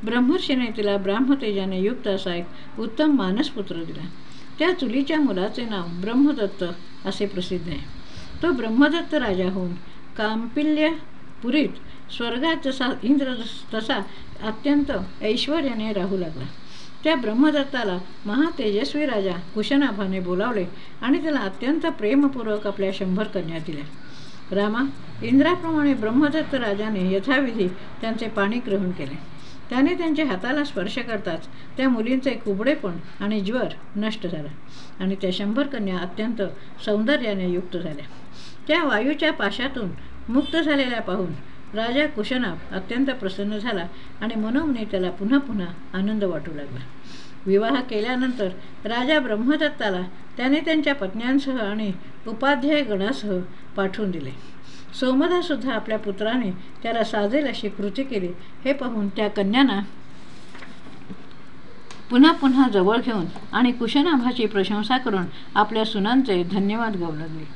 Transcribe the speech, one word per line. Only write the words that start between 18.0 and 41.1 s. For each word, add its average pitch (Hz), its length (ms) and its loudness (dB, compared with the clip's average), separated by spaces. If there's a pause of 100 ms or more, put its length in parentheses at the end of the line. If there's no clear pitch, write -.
महातेजस्वी 269 800 2
राजा 202 240 0 (240)
कुशनाभाने 208 680 2
बोलावले 185 440 0 (380)
आणि 277 200 2
त्याला 294 180 0
अत्यंत 262 460 0
प्रेमपूर्वक 226 800 2
आपल्या 196 280 0
शंभर 190 300 0
कन्या 165 340 -4
दिल्या. 151 260 -8 (680)
रामा, 214 260 2 (420)
इंद्राप्रमाणे 294 720 4
ब्रह्मदत्त 277 600 2
राजाने 208 580 0
यथाविधी 220 560 2 (320)
त्यांचे 226 260 -2
पाणी 208 300 0
ग्रहण 196 340 0
केले. 147 280 -6 (520)
त्याने 277 240 4
त्यांच्या 320 320 2
हाताला 254 380 0
स्पर्श 214 340 -4
करताच 208 480 -4 (300)
त्या 262 120 2
मुलींचे 254 420 2
कुबडेपण 220 600 0 (280)
आणि 208 200 0
ज्वर 220 260 0 (300)
नष्ट 214 300 -2
झाला 156 240 -4 (500)
आणि 190 140 0
त्या 190 180 0
शंभर 208 340 0
कन्या 202 320 -2
अत्यंत 208 440 -2 (420)
सौंदर्याने 214 640 2
युक्त 180 280 -2
झाल्या. 156 280 -6 (640)
त्या 320 160 4
वायूच्या 269 480 2
पाशातून 233 560 -2 (400)
मुक्त 269 280 2
झालेल्या 277 440 2
पाहून 185 320 -2 (440)